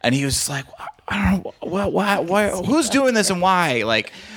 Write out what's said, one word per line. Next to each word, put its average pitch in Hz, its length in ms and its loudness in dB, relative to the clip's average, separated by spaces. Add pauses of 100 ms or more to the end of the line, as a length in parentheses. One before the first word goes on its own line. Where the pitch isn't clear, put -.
And - 140 0
he 139 100 0
was 135 100 -2
just - 140 -2
like, 139 160 -6 (420)
I 196 240 0
don't 190 120 2
know, - 80 -10 (100)
wh-, 190 280 -4
wh-, 160 40 -4
why, 202 260 0
why, 196 300 0
who's 196 400 0
doing 269 240 2
this 214 160 2
and 185 120 0
why? 175 420 2
Like 110 280 0 (260)